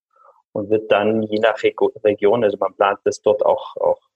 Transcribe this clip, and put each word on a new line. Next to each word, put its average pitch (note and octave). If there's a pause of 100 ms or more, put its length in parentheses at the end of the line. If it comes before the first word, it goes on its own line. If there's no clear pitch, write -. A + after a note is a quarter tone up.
(520)
und G#2
wird A2
dann G#2+
je G#2+
nach A2
Rego-, G#2 (100)
Region, A#2+
also G2+
man G2
plant G2+
das -
dort -
auch, -
auch, - (160)